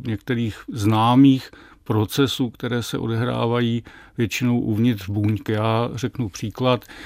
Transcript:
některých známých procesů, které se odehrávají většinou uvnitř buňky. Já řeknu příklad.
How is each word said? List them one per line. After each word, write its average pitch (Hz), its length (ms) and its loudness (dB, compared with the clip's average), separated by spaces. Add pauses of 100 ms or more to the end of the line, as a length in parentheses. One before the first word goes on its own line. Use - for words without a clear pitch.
některých 117 560 -4 (100)
známých 120 800 6 (320)
procesů, 117 680 0
které 120 340 -6
se - 140 -8
odehrávají 120 840 -2 (340)
většinou 120 420 0
uvnitř 107 500 0
buňky. 104 420 -2
Já 113 420 0
řeknu 120 360 -6
příklad. 123 560 -2 (200)